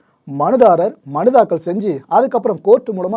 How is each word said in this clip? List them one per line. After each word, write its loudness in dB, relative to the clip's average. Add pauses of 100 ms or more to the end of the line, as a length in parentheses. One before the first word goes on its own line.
(380)
மனுதாரர் 2
மனு -6
தாக்கல் 2
செஞ்சு -6
அதுக்கப்புறம் -2
கோர்ட் 2
மூலமா -6